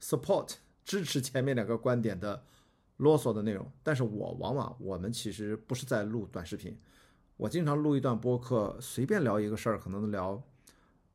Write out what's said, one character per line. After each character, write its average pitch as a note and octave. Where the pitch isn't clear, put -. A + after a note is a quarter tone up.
support， -
支 F#3+
持 C3+
前 C3
面 C3+
两 A2
个 A#2
观 B2
点 G2+
的 G2+
啰 D3+
嗦 B2
的 G#2+
内 G#2+
容。 F#2+
但 D#3
是 B2+
我 G#2
往 F2+
往， C3+
我 F#2+
们 F#2
其 A#2
实 G#2
不 -
是 -
在 A2
录 G#2+
短 F2
视 G2+
频， -
我 G#2+
经 D#3
常 D3
录 D3+
一 C3+
段 A#2+
播 B2
客， G#2+
随 -
便 G3+
聊 G#2+
一 G#2
个 G#2+
事 A#2
儿， G2+
可 -
能 G#2
聊 G2